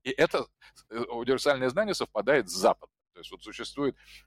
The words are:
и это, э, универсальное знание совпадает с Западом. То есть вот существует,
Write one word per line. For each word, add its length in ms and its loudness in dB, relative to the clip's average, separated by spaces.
и 80 -4
это, 340 2
э, 80 -6
универсальное 680 0
знание 260 -2
совпадает 560 0
с 20 -10
Западом. 400 0
То 60 -20
есть 120 -16
вот 120 -18
существует, 520 -6